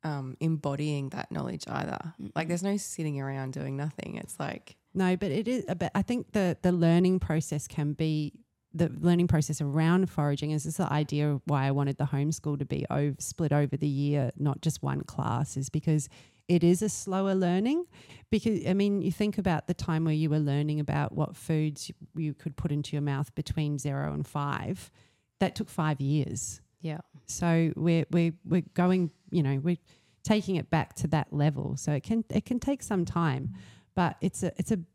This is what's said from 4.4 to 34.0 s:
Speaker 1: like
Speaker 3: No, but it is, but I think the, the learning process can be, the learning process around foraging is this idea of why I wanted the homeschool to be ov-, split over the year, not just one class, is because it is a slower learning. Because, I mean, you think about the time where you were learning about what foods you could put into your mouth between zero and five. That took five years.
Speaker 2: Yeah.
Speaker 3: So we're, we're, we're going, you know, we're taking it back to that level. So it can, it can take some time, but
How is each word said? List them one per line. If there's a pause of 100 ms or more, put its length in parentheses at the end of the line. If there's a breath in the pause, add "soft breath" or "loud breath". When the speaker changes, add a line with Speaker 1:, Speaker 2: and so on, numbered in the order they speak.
Speaker 1:
like (180)
Speaker 3:
No,
but
it
is,
but
I
think
the,
the
learning
process
can
be, (400)
the (120)
learning
process
around
foraging
is
this
idea
of
why
I
wanted
the
homeschool
to
be
ov-,
split
over
the
year,
not
just
one
class,
is
because (400 loud breath)
it
is
a
slower
learning. (440 loud breath)
Because,
I
mean,
you
think
about
the
time
where
you
were
learning
about
what
foods (260)
you
could
put
into
your
mouth
between
zero
and
five. (500 soft breath)
That
took
five
years. (200)
Speaker 2:
Yeah. (280)
Speaker 3:
So
we're,
we're, (120)
we're (100)
going, (200)
you
know,
we're (440 soft breath)
taking
it
back
to
that
level.
So
it
can,
it
can
take
some
time, (400 loud breath)
but